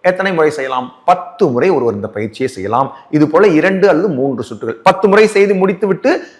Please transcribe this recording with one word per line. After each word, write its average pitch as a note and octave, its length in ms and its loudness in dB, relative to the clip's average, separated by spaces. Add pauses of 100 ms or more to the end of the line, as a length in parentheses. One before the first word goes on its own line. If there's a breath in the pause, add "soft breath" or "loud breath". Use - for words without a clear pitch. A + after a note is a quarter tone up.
எத்தனை F#3 300 -2
முறை D#3 180 2
செய்யலாம்? C3 420 -6 (120)
பத்து F3+ 420 0
முறை C3+ 240 0
ஒருவர் A#2+ 240 0
இந்த G2+ 140 -8
பயிற்சியை A2+ 420 -8
செய்யலாம். A#2 420 -4 (180 loud breath)
இது D3+ 180 2
போல F3+ 180 4
இரண்டு F#3 420 2
அல்லது F3 200 2
மூன்று B2+ 360 -4
சுற்றுகள். A2+ 380 -10
பத்து F#3 260 2
முறை G#3+ 180 4
செய்து G3+ 280 2
முடித்துவிட்டு F#3+ 680 -2 (200 loud breath)